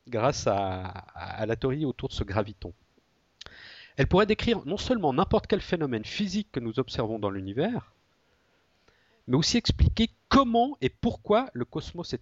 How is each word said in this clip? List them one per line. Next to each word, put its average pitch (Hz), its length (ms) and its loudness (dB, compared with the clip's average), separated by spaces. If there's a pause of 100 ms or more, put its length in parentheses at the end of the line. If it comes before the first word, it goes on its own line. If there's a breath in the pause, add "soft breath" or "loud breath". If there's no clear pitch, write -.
grâce 120 380 0
à, 98 400 0
à, 95 560 -12
à 107 40 -2
la 113 100 0
théorie 135 280 -2
autour - 240 -4
de - 60 -10
ce - 100 -4
graviton. 98 500 -4 (1200 loud breath)
Elle 139 120 2
pourrait 202 180 6
décrire 214 400 0
non 170 100 -2
seulement 202 360 0
n'importe 190 340 2
quel 202 140 2
phénomène 131 440 -2
physique 202 480 -4
que 135 80 -4
nous 113 200 -4
observons 113 380 -4
dans 101 120 0
l'univers, 104 600 -4 (1400 soft breath)
mais 131 80 6
aussi 202 200 2
expliquer - 520 4 (180)
comment 240 540 4
et - 80 0
pourquoi 226 640 0
le 120 120 -4
cosmos - 480 -8
est 123 80 -6